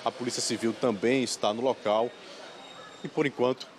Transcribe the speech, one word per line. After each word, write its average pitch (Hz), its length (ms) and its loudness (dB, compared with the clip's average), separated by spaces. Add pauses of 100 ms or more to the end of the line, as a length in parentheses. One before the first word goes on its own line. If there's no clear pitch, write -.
A 117 80 0
Polícia 123 300 -4
Civil 113 320 0
também 120 500 2
está 107 300 0
no 113 80 -4
local 117 480 2 (920)
e, - 60 -8
por 151 180 2
enquanto 127 400 2 (120)